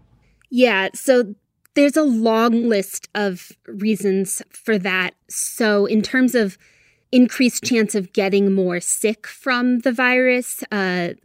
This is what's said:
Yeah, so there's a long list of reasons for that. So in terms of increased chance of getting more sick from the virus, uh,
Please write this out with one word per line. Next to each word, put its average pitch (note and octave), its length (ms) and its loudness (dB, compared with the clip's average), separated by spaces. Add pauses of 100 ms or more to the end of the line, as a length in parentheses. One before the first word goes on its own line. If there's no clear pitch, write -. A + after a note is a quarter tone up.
(500)
Yeah, A3+ 460 2
so B3 400 0 (400)
there's C#4+ 220 4
a D#4 60 4
long A3+ 640 2
list G3+ 460 -2
of G3+ 380 -4 (160)
reasons G3 800 -2
for - 300 -2
that. F#3 340 -2 (140)
So G#3 580 -2
in G#3+ 160 2
terms B3+ 320 0
of G#3+ 240 0 (540)
increased B3 520 2
chance A3+ 300 0
of F#3+ 200 -6
getting G3 400 2
more F3+ 260 0
sick - 480 -4
from B3 540 -2
the C4 100 0
virus, B3+ 800 0
uh, F3+ 380 -2 (160)